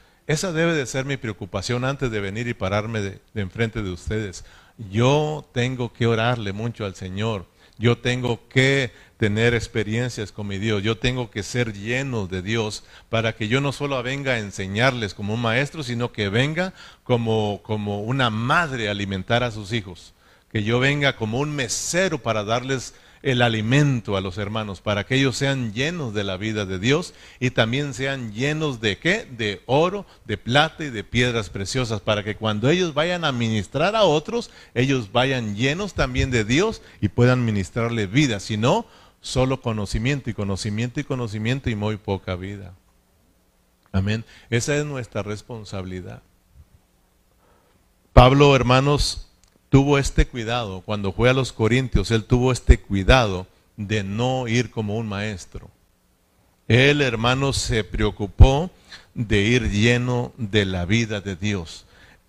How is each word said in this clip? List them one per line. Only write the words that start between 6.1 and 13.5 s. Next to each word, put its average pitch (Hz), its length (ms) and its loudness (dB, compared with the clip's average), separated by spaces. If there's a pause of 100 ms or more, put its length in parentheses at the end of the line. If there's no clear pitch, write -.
mucho 113 320 -6
al 95 100 -8
Señor. 98 500 -6 (320)
Yo 117 200 4
tengo 123 500 -2
que 135 440 2 (260)
tener 113 360 2
experiencias 113 800 -4
con 104 160 -10
mi 98 120 -6
Dios. 104 240 0
Yo 110 140 0
tengo 127 340 -2
que 104 120 -6
ser 120 300 -4
lleno 117 540 -4
de 92 140 -6
Dios 107 420 -4 (260)
para 113 240 0
que 110 140 -6
yo 123 120 2